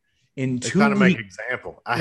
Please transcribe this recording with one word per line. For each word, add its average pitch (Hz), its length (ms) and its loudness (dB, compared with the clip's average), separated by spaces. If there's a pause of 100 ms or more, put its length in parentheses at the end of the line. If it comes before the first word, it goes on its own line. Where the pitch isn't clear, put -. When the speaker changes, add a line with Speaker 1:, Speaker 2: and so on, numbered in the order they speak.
(360)
Speaker 1:
in 131 200 -2
Speaker 2:
They 123 120 -6
Speaker 1:
two 185 120 2
Speaker 2:
kinda 202 160 4
make 185 200 4
Speaker 1:
weeks. 98 220 -12
Speaker 2:
example. 113 480 -10
I 113 140 -2